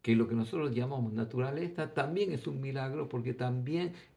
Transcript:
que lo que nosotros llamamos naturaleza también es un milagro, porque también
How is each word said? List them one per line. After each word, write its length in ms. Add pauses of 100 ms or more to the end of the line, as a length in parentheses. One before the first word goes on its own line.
que 140
lo 120
que 60
nosotros 400
llamamos 400
naturaleza 800
también 380
es 160
un 140
milagro, 480
porque 260
también 580 (240)